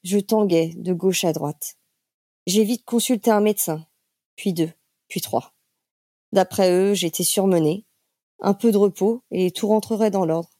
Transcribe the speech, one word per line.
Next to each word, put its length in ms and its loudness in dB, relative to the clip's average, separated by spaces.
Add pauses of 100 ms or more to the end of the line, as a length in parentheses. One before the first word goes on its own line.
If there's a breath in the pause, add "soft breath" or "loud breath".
Je 160 0
tanguais 580 2
de 160 -4
gauche 320 0
à 80 2
droite. 420 -8 (720)
J'ai 180 2
vite 220 -2
consulté 460 0
un 80 4
médecin, 480 -2 (480)
puis 180 -4
deux, 160 -2 (380)
puis 120 -8
trois. 340 -6 (760)
D'après 400 2
eux, 220 2
j'étais 300 -4
surmenée. 640 0 (520)
Un 140 0
peu 180 2
de 60 2
repos 540 0
et 180 0
tout 180 -6
rentrerait 440 0
dans 140 0
l'ordre. 340 -2